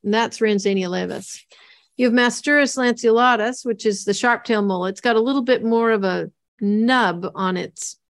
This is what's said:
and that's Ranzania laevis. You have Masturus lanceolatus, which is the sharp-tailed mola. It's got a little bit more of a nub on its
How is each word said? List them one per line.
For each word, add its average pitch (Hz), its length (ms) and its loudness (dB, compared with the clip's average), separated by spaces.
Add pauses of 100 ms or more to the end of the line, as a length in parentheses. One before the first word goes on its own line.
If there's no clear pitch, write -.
and 208 100 -2
that's 226 260 -2
Ranzania 196 480 0
laevis. 180 520 -8 (560)
You 254 120 2
have 226 60 2
Masturus 254 640 2
lanceolatus, 240 880 2
which 233 220 -6
is 202 180 -2
the 202 120 -2
sharp-tailed 226 500 0
mola. 185 240 -2
It's 202 120 -10
got 233 160 2
a 220 40 4
little 269 220 0
bit 247 200 0
more 226 280 2
of 214 120 0
a 180 280 -4 (280)
nub 208 760 0
on 185 200 -2
its - 440 -10 (160)